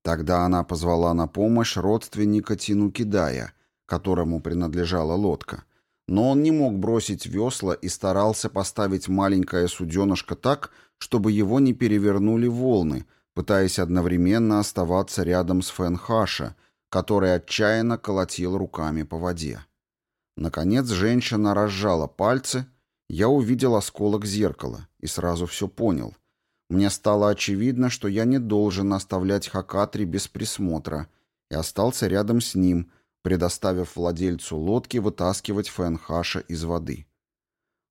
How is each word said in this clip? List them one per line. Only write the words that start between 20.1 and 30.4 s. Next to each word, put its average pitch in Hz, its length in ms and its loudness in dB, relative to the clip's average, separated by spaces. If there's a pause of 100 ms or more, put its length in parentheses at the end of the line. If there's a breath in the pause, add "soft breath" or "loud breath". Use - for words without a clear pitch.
Наконец 85 520 0
женщина 104 640 2
разжала 98 520 0
пальцы — 127 600 -2 (420)
я 95 200 2
увидел 127 480 4
осколок 104 480 0
зеркала 80 640 -2 (120)
и - 60 -10
сразу 87 400 -2
всё 95 220 -6
понял. 82 460 -2 (560)
Мне 98 200 4
стало 104 400 2
очевидно, 120 600 0
что 113 180 -6
я 107 160 0
не 131 140 4
должен 101 540 0
оставлять 95 560 -2
Хакатри 101 560 -2
без 90 240 -4
присмотра, 80 800 -4 (420)